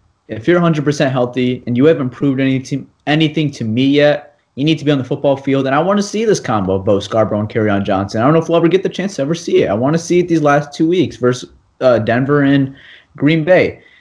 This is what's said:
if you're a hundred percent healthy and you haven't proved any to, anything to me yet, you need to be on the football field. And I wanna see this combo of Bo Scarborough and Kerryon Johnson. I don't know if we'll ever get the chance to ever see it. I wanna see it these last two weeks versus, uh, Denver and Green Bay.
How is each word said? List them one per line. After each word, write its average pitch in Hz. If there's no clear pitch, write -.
if 110
you're 175
a 175
hundred 156
percent 143
healthy 123
and 123
you 127
haven't 147
proved 135
any 135
to, 131
anything 151
to 131
me 113
yet, 143
you 135
need 156
to 139
be 147
on 143
the 127
football 139
field. 135
And 131
I 147
wanna 196
see 208
this 208
combo 98
of 95
Bo 101
Scarborough 107
and 107
Kerryon 104
Johnson. 101
I 117
don't 151
know 165
if 165
we'll 165
ever 170
get 180
the 190
chance 185
to 139
ever 147
see 180
it. -
I 90
wanna 139
see 175
it 175
these 165
last 147
two 160
weeks 165
versus, 123
uh, 123
Denver 127
and 139
Green 156
Bay. 151